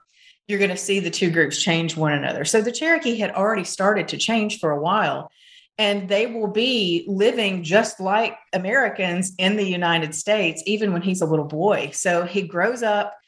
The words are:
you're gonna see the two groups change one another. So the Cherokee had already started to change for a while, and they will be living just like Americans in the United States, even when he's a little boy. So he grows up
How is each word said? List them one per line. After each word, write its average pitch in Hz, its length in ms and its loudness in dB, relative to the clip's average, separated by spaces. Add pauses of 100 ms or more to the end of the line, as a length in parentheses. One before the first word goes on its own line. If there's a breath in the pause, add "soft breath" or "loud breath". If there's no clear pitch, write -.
(460 soft breath)
you're 202 120 -4
gonna 190 180 2
see 196 240 0
the 170 100 -4
two 175 200 0
groups 156 320 2
change 165 340 0
one 156 160 2
another. 139 320 -2
So 220 160 4
the 233 120 -2
Cherokee 311 460 0
had 202 140 -2
already 196 320 0
started 196 440 0
to 143 80 -6
change 214 440 -2
for 156 100 0
a 143 100 0
while, 156 500 0 (480 loud breath)
and 202 300 0
they 208 180 2
will 226 220 -4
be 208 600 0
living 202 540 0
just 196 380 2
like 214 360 0 (160)
Americans 190 880 0
in 190 180 2
the 208 80 0
United 170 500 0
States, 196 520 -2
even 208 260 0
when 170 100 0
he's 185 200 0
a 160 40 2
little 156 180 2
boy. 160 480 0
So 175 320 0
he 190 180 -2
grows 202 400 -2
up 208 320 0 (140)